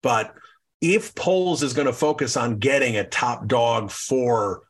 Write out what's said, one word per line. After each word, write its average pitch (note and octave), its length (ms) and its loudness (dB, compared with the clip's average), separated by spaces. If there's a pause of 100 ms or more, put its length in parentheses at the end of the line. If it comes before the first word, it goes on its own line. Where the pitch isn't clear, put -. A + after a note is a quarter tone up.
But A2+ 300 0 (480)
if G3 340 0
Poles F3+ 480 0
is C3+ 80 -2
gonna C3+ 220 0
focus D3 420 0
on A#2+ 220 -2
getting C3 400 2
a G2+ 100 -2
top A#2 400 -2
dog A#2 420 2
for A#2 800 -2